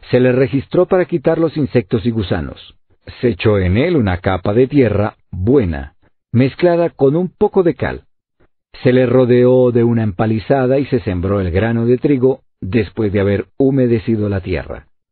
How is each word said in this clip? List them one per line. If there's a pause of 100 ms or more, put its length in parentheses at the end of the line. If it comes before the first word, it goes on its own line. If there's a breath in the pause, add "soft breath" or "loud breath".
(120)
Se
le
registró
para
quitar
los
insectos
y
gusanos. (440)
Se
echó
en
él
una
capa
de
tierra (140)
buena, (360)
mezclada
con
un
poco
de
cal. (800)
Se
le
rodeó
de
una
empalizada
y
se
sembró
el
grano
de
trigo (200)
después
de
haber (100)
humedecido
la
tierra. (240)